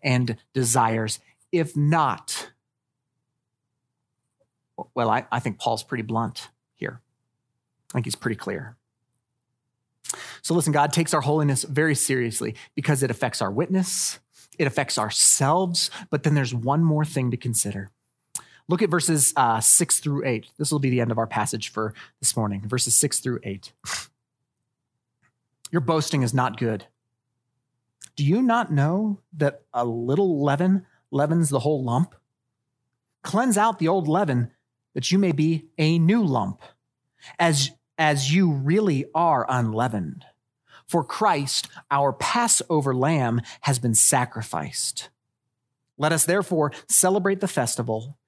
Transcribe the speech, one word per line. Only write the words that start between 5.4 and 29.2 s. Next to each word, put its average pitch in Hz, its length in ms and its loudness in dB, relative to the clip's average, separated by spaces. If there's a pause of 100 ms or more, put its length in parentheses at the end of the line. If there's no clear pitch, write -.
Paul's 113 260 -4
pretty 120 200 -6
blunt 113 460 -6 (260)
here. - 240 -12 (880)
I - 40 -14
think 123 120 -4
he's - 100 -6
pretty 113 220 -6
clear. 98 380 -10 (1700)
So - 140 -2
listen, 165 160 2
God 147 220 2
takes 165 200 0
our 156 80 2
holiness 143 420 2
very 151 300 0
seriously 117 600 -2 (180)
because 139 300 0
it 123 80 0
affects 117 300 -4
our 101 100 -2
witness, 180 680 -2 (380)
it 147 100 0
affects 135 300 -2
ourselves, 156 920 2 (180)
but 143 140 -2
then 151 100 2
there's 131 200 0
one 131 300 0
more 151 220 2
thing 131 260 -2
to 120 60 -4
consider. 101 540 -4 (760)
Look 175 140 0
at 202 80 2
verses, 156 460 2
uh, 117 240 4
six - 400 4
through 143 260 -4
eight. 120 220 -4 (100)
This 151 140 -4
will 147 80 0
be 135 100 0
the 123 120 2
end 117 100 0
of 110 60 -2
our 113 100 -2
passage 104 420 -4
for 110 240 -4 (260)
this - 180 -2
morning, 107 300 -4
verses 123 280 0
six - 240 2
through 123 240 -6
eight. - 300 -12 (2000)
Your 165 100 0
boasting 147 400 0
is 120 120 0
not 123 240 -2
good. 113 280 -4 (1300)
Do 147 80 -2
you 175 180 2
not 233 300 0
know 180 480 0 (180)